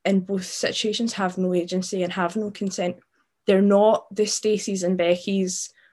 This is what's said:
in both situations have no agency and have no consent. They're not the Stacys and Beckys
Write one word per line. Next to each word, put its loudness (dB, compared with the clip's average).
in 2
both -4
situations -4
have -2
no 0
agency -2
and -4
have -2
no -4
consent. -4
They're 6
not 6
the 0
Stacys -2
and 0
Beckys 0